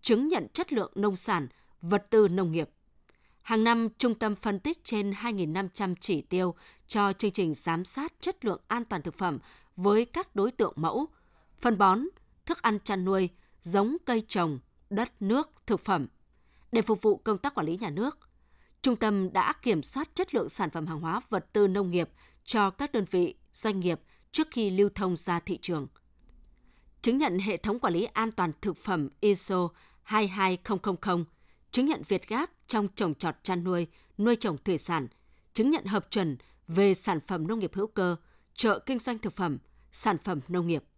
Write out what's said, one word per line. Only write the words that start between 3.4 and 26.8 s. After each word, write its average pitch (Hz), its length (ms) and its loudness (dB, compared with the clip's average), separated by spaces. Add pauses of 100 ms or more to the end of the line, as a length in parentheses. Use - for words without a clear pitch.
Hàng 220 220 2
năm, 233 340 2
trung 240 180 2
tâm 214 200 -2
phân 202 240 -4
tích 320 240 -6
trên 208 280 -2
hai 220 220 -6
nghìn 170 200 -2
năm 190 160 -4
trăm 185 260 -2
chỉ 156 260 -2
tiêu 180 340 0 (320)
cho 202 260 2
chương 202 180 0
trình 165 220 0
giám 170 320 -2
sát 294 340 -6
chất - 260 -4
lượng 196 220 -2
an 233 180 -4
toàn 175 160 -6
thực 156 160 -10
phẩm 165 220 -2 (360)
với 208 300 4
các - 300 -8
đối 208 160 0
tượng 226 240 0
mẫu, 160 300 -2 (540)
phân 233 180 2
bón, 196 280 6 (400)
thức - 160 -4
ăn 214 220 2
chăn 190 220 -2
nuôi, 190 240 2 (320)
giống 202 440 0
cây 226 220 0
trồng, 160 320 -2 (300)
đất 214 300 -2
nước, 233 320 0 (140)
thực 202 140 0
phẩm. 170 280 -2 (640)
Để 226 100 2
phục 208 200 0
vụ 214 160 4
công 208 200 -2
tác 277 180 -4
quản 170 120 -2
lý 165 140 -4
nhà 208 80 -6
nước, 208 280 -4 (640)
trung 247 140 2
tâm 202 380 0
đã - 280 0
kiểm 175 220 2
soát - 300 -6
chất 359 220 -2
lượng 165 140 0
sản 175 200 -2
phẩm 160 180 -6
hàng 160 120 -6
hóa, 170 300 -2
vật 190 240 -2
tư 208 140 4
nông 190 220 0
nghiệp 175 200 0 (340)
cho 202 260 2
các 285 220 -6
đơn 214 200 0
vị, 180 240 2 (180)
doanh 202 260 -2
nghiệp 175 220 -2 (300)
trước 311 200 0
khi 220 180 0
lưu 196 260 4
thông 185 200 0
ra 170 240 -2
thị - 220 -6
trường. 151 260 -4 (1120)